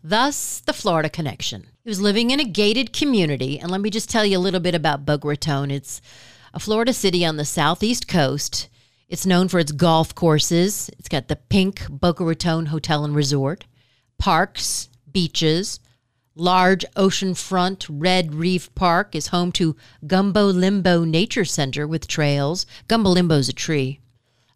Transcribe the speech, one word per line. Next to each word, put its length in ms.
Thus, 640
the 80
Florida 360
connection. 580
He 60
was 100
living 320
in 80
a 60
gated 480
community, 680
and 100
let 120
me 80
just 200
tell 160
you 120
a 20
little 220
bit 140
about 300
Boca 220
Raton. 440
It's 300
a 60
Florida 320
city 340
on 120
the 80
southeast 640
coast. 580
It's 180
known 220
for 100
its 140
golf 420
courses. 760
It's 80
got 220
the 80
pink 520
Boca 360
Raton 400
Hotel 400
and 100
Resort, 480
parks, 720
beaches, 680
large 480
oceanfront 920
Red 460
Reef 400
Park 400
is 120
home 260
to 240
Gumbo 420
Limbo 580
Nature 400
Center 420
with 200
trails. 580
Gumbo 220
Limbo's 360
a 60
tree. 480